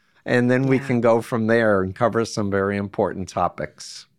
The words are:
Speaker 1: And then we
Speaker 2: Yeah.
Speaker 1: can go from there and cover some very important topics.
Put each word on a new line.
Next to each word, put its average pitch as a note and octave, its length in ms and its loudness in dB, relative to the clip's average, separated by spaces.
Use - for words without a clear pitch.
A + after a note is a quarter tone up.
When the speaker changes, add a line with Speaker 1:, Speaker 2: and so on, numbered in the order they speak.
Speaker 1:
And B2 260 2
then C3 180 2
we C3 100 2
Speaker 2:
Yeah. C3+ 80 -6
Speaker 1:
can A#2+ 160 0
go A#2 180 4
from A2+ 280 -2
there A2 340 4
and F#2 120 -4
cover A2+ 300 0
some G#2 260 -4
very G2 280 0
important G2 500 -4
topics. - 800 -6